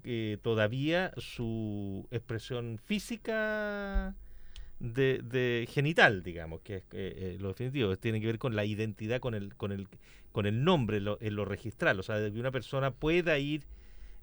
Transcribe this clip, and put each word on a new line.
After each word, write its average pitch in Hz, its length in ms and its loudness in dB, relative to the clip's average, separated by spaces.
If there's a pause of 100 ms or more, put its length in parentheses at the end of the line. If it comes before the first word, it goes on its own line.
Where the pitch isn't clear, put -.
eh, 110 360 0
todavía 131 760 4
su 107 960 -4
expresión 117 680 -4
física 208 1400 -2 (640)
de, 127 460 2
de 120 440 2
genital, 143 540 6
digamos, 82 380 -8
que 101 160 -8
es, 92 60 -8 (100)
eh, 95 420 -6
eh, - 60 -8
lo 98 80 -4
definitivo, 120 480 2
tiene 110 240 0
que 107 60 0
ver 113 120 0
con 117 160 0
la 104 100 2
identidad, 107 540 -2
con 123 160 -2
el, 101 220 -6
con 101 160 -4
el, 98 160 -6 (420)
con 104 160 2
el 110 160 4
nombre, 127 380 4
lo, 104 200 -2
en 107 140 -2
lo 104 100 0
registral, 104 540 0
o 92 60 -2
sea, 110 160 0
de 107 120 0
que 107 60 -6
una 131 140 -2
persona 135 400 -2
pueda 160 480 2
ir 143 260 -2 (560)